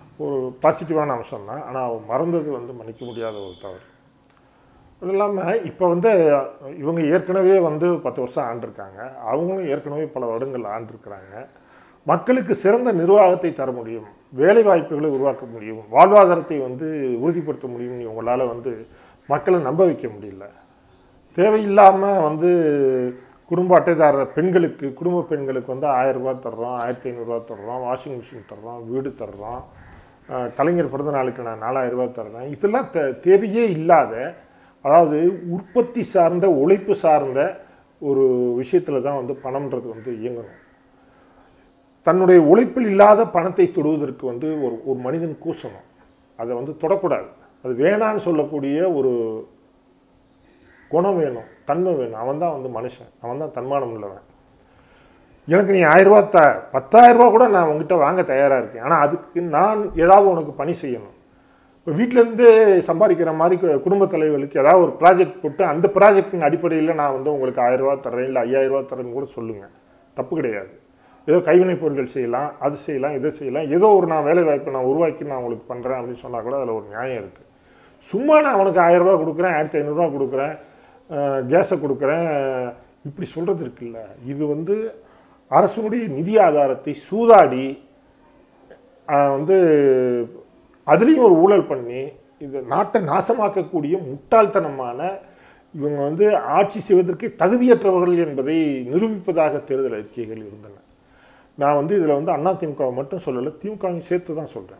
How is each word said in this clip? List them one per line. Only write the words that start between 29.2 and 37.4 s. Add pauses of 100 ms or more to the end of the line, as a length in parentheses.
அஹ்,
கலைஞர்
பிறந்த
நாளுக்கு
நான்
நாலாயிரம்
ரூபாய்
தர்றேன்.
இதெல்லாம்
தே-,
தேவையே
இல்லாத, (480)
அதாவது
உற்பத்தி
சார்ந்த,
உழைப்பு
சார்ந்த (400)